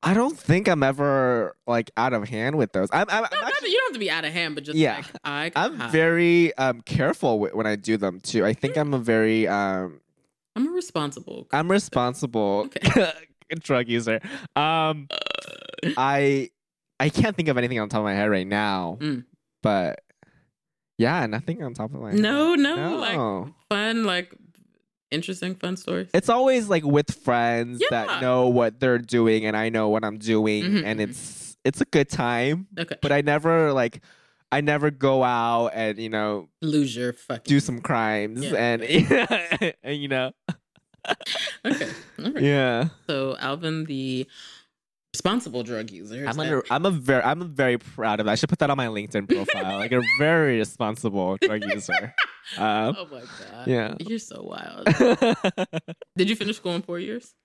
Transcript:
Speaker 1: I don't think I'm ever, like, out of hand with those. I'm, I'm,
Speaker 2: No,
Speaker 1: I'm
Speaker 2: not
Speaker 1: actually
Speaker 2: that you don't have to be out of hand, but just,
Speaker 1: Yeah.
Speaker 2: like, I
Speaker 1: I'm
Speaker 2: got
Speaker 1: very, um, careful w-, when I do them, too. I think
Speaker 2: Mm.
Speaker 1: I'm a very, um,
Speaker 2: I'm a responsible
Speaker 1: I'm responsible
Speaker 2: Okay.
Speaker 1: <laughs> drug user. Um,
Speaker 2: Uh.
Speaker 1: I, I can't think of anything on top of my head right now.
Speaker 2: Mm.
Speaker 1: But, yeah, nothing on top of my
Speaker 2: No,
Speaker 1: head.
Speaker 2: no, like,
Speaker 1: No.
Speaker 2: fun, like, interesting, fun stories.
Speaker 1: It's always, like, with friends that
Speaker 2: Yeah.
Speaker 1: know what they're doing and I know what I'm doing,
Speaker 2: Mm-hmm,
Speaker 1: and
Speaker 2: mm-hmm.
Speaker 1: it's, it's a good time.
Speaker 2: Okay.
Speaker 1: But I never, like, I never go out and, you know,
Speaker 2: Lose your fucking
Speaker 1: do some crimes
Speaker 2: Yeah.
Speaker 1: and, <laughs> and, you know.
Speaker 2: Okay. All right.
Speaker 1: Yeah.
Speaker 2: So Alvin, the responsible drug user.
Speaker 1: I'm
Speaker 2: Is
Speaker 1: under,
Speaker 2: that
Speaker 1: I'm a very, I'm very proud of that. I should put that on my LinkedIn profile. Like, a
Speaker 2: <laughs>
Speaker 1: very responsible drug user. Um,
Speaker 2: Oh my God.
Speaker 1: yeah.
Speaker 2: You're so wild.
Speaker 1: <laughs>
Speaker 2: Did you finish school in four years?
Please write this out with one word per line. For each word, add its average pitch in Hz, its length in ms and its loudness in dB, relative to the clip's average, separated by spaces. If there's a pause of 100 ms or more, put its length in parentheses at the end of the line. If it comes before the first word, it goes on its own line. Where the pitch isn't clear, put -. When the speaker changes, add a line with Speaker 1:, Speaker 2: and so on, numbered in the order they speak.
Speaker 1:
I 165 100 2
don't 254 240 2
think 190 320 2
I'm 156 140 2
ever, 135 720 0 (120)
like, 117 300 0
out 123 160 2
of 104 160 -2
hand 123 280 -4
with 135 140 0
those. 95 220 0
I'm, 190 160 2
I'm, 208 140 0
Speaker 2:
No, - 80 -4
Speaker 1:
I'm - 100 -2
Speaker 2:
not - 100 -4
Speaker 1:
actually 571 160 -2
Speaker 2:
that 359 40 0
you 403 80 2
don't 523 100 0
have 339 60 -10
to 240 40 -8
be 190 120 -2
out 160 140 -2
of 151 80 -4
hand, 165 220 -4
but 143 80 -10
just, 151 140 -4
Speaker 1:
Yeah. 143 200 2
Speaker 2:
like, 139 80 -12 (200)
I 151 300 -4
Speaker 1:
I'm 247 220 0
Speaker 2:
got 120 140 -6
Speaker 1:
very, 170 680 4
um, 127 240 0
careful 135 580 0
w-, 104 180 -2
when 110 100 0
I 107 80 0
do 107 220 0
them, 95 240 -2
too. 107 240 2
I 110 80 4
think 135 220 -2
Speaker 2:
Mm. 151 60 2
Speaker 1:
I'm 147 120 0
a 131 60 2
very, 110 480 2
um, 92 520 -2 (560)
Speaker 2:
I'm 254 120 0
a 330 40 -4
responsible 175 800 -6
Speaker 1:
I'm 156 180 0
responsible 120 1000 0
Speaker 2:
Okay. 175 440 4 (220)
Speaker 1:
<laughs> - 260 -10
drug 123 300 0
user. 113 300 0 (360)
Um, 156 560 0
Speaker 2:
Uh. - 60 -6 (800)
Speaker 1:
I, 139 520 2 (520)
I 139 60 4
can't 214 260 2
think 170 140 -2
of 135 100 2
anything 120 220 0
on 107 80 -2
top 107 120 0
of 107 40 0
my 104 100 0
head 101 160 2
right 95 180 2
now. 98 520 -2
Speaker 2:
Mm. 135 240 -6 (400)
Speaker 1:
But, 95 380 0 (960)
yeah, 135 300 2
nothing 123 360 -6
on 123 100 -8
top 113 200 -8
of 139 80 -10
my 110 100 -8
Speaker 2:
No, 254 400 2
Speaker 1:
head. 339 80 2
Speaker 2:
no, 320 380 0
like, 226 180 -2
Speaker 1:
No. 110 400 -4 (140)
Speaker 2:
fun, 220 340 0
like, 180 320 -2 (760)
interesting, 180 460 -6
fun 185 220 -6
stories. 180 360 -6
Speaker 1:
It's 190 140 2
always, 247 400 4
like, 170 160 2
with 147 260 4 (140)
friends 120 680 0
that 113 200 0
Speaker 2:
Yeah. - 100 -4
Speaker 1:
know 127 300 4
what 120 320 2
they're 127 160 4
doing 113 480 2
and 107 100 0
I 110 140 0
know 110 180 0
what 107 160 2
I'm 107 140 -4
doing, 107 480 2
Speaker 2:
Mm-hmm, 190 200 2
Speaker 1:
and 107 140 -4
Speaker 2:
mm-hmm. 104 120 -2
Speaker 1:
it's, - 520 -16
it's 139 160 0
a 277 60 2
good 143 240 2
time. 131 580 -2 (100)
Speaker 2:
Okay. 170 240 -8
Speaker 1:
But 143 120 0
I 143 80 4
never, 151 500 2
like, 123 300 0 (500)
I 135 80 2
never 147 320 2
go 135 320 4
out 117 500 2
and, 110 260 -2
you 113 100 -6
know, 107 400 -2 (120)
Speaker 2:
Lose 147 360 0
your 123 160 -4
fucking - 320 -10
Speaker 1:
do 139 160 6
some 123 180 -4
crimes 110 640 -2
Speaker 2:
Yeah. 147 140 -4
Speaker 1:
and, 117 260 2
<laughs> 175 1000 2
and, 143 180 -6
you 143 80 -8
know. 131 220 -2 (1300)
Speaker 2:
Okay. 139 240 -2 (340)
All 208 100 -2
right. 277 100 0
Speaker 1:
Yeah. 135 460 2 (180)
Speaker 2:
So 135 320 -4
Alvin, 156 460 -6
the 131 420 -6 (840)
responsible 180 500 -2
drug 110 260 -8
user. 104 340 -12
Speaker 1:
I'm 135 60 -4
Speaker 2:
Is 120 80 -4
Speaker 1:
under, 151 240 -2
Speaker 2:
that - 100 -4
Speaker 1:
I'm 147 140 0
a 196 60 4
very, 131 320 2
I'm 160 320 -2
very 127 240 2
proud 107 400 -4
of 107 80 0
that. 104 40 2
I 110 40 4
should 127 140 0
put - 100 0
that 147 100 2
on 139 80 2
my 127 100 -2
LinkedIn 104 400 -4
profile. 98 520 0
Like, 113 120 -2
a 127 180 4
Speaker 2:
<laughs> - 100 2
Speaker 1:
very 151 400 4
responsible 104 840 -2
drug 107 220 0
user. 622 500 -4 (440)
Um, 107 400 0
Speaker 2:
Oh 180 140 -12
my 127 100 -16
God. 123 460 -14
Speaker 1:
yeah. 117 320 0
Speaker 2:
You're 220 200 -6
so - 240 -16
wild. - 420 -10
Speaker 1:
<laughs> 185 1300 2
Speaker 2:
Did 185 140 2
you 226 60 2
finish 214 220 -6
school 180 160 -6
in 170 80 -4
four 175 180 -8
years? 214 340 -10 (120)